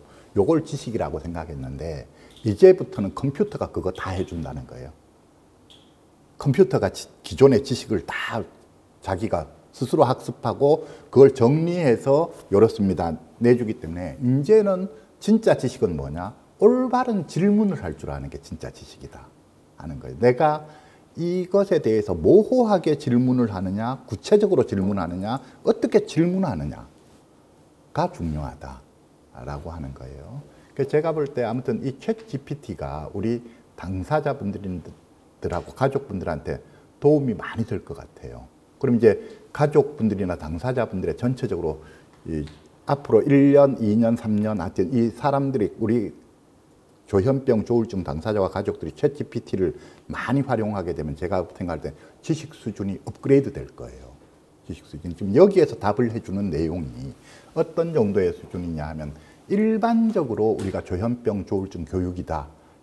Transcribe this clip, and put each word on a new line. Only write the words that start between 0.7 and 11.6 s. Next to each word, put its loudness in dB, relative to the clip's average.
생각했는데, -10
이제부터는 4
컴퓨터가 -4
그거 -4
다 -8
해준다는 -8
거예요. -16
컴퓨터가 2
지-, -12
기존의 6
지식을 -4
다 -6
자기가 -2
스스로 2
학습하고 0
그걸 10
정리해서 2